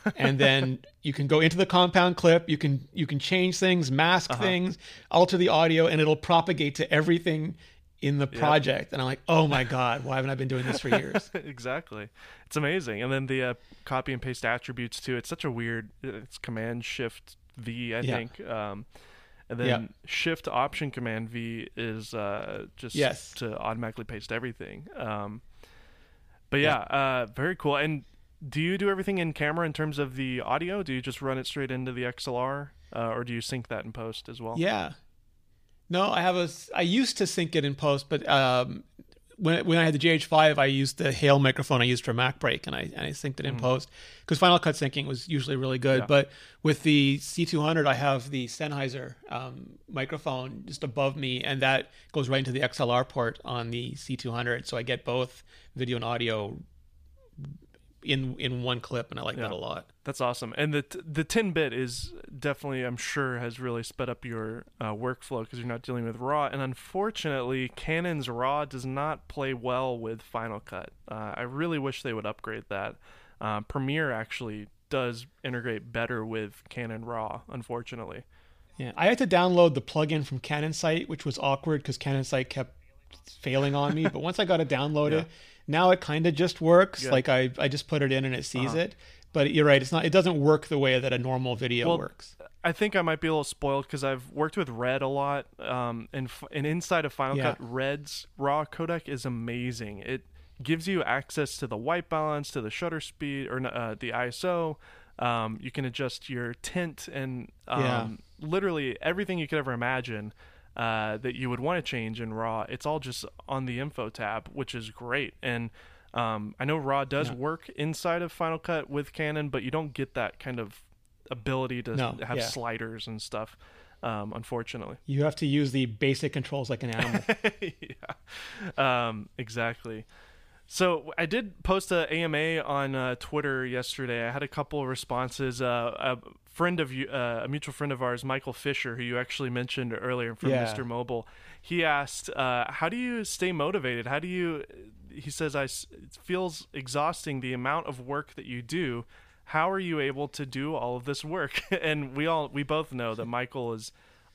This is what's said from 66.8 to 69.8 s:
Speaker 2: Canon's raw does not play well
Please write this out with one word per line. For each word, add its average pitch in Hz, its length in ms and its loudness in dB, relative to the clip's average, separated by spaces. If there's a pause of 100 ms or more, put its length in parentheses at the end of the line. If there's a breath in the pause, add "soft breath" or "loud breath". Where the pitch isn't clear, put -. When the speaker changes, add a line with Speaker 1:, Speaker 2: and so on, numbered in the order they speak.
Speaker 2:
Canon's 160 520 -2
raw 131 380 0
does 131 220 -8
not 139 400 -4
play 135 260 -4
well 127 460 -2